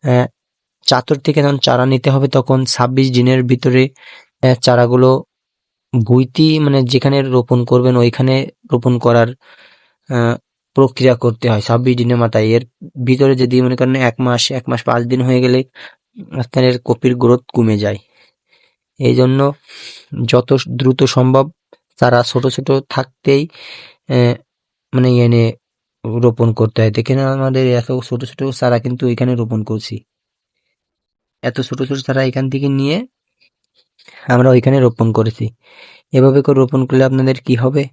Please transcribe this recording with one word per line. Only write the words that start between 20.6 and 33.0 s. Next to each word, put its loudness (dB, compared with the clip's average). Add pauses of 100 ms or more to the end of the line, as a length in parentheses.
দ্রুত 0
সম্ভব 2 (520)
চারা 2
ছোট -2
ছোট -4 (200)
থাকতেই, -2 (680)
আহ, 2 (580)
মানে, 2 (140)
এনে 2 (600)
রোপণ 0
করতে -2
হয়। 2
দেখেন, -2
আমাদের -2 (160)
এত -10 (200)
ছোট -6
ছোট -14 (100)
চারা -2
কিন্তু -6
এখানে -2
রোপণ -4
করছি, -8 (1500)
এত -6
ছোট -6
ছোট -6
চারা -4
এখান -4
থেকে -4
নিয়ে -2 (1300)